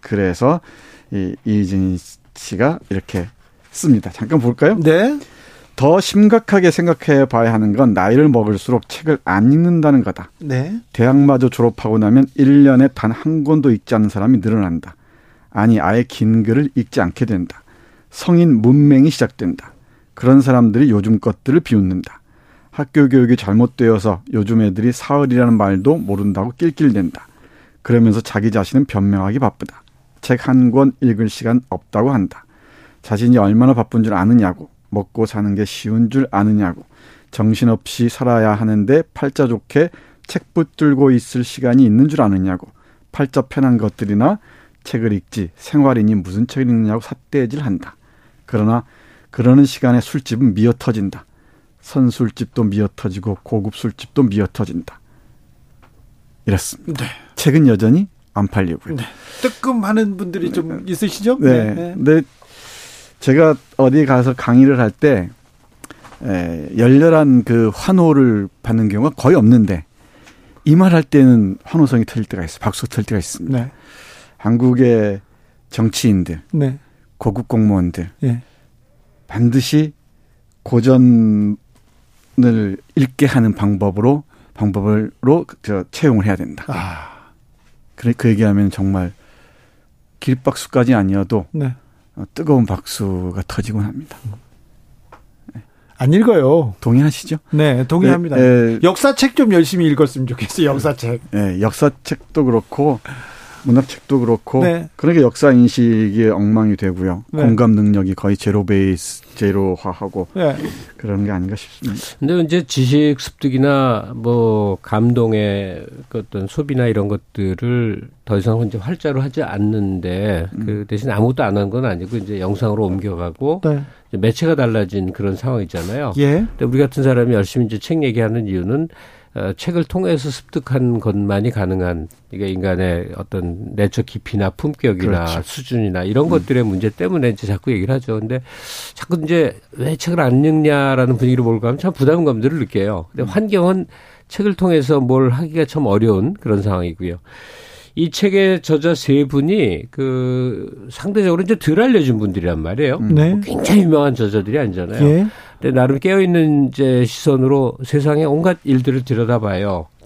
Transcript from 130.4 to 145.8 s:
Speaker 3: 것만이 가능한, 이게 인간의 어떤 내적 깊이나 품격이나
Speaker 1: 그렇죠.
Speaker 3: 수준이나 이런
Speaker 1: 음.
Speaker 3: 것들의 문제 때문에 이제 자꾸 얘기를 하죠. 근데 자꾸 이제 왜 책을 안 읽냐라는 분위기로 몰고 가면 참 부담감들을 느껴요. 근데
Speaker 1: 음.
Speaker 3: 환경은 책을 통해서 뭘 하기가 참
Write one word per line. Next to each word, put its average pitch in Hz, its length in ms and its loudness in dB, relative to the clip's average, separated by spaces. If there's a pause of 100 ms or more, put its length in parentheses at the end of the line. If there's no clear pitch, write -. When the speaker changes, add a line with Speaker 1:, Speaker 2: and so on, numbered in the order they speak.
Speaker 3:
것만이 101 500 -2
가능한, 90 580 -4 (240)
이게 98 160 -8
인간의 90 680 -4
어떤 90 600 -10
내적 104 300 -2
깊이나 101 440 -4
품격이나 98 760 -2
Speaker 1:
그렇죠. 82 160 -6
Speaker 3:
수준이나 107 640 -6
이런 110 200 0
Speaker 1:
음. 165 60 -2
Speaker 3:
것들의 123 320 0
문제 101 260 -2
때문에 170 400 -2
이제 107 180 -6
자꾸 101 240 -4
얘기를 107 260 -2
하죠. 117 220 -6
근데 117 220 -6 (540)
자꾸 - 280 -6
이제 156 360 0 (140)
왜 147 240 -4
책을 170 240 -4
안 131 220 2
읽냐라는 139 760 2
분위기로 127 260 2
몰고 113 160 0
가면 120 180 -2
참 180 140 -2
부담감들을 143 680 0
느껴요. 101 500 -4
근데 127 140 -8
Speaker 1:
음. - 40 -8
Speaker 3:
환경은 190 580 0 (420)
책을 202 260 -2
통해서 156 460 2
뭘 131 300 2
하기가 156 360 -2
참 151 180 -4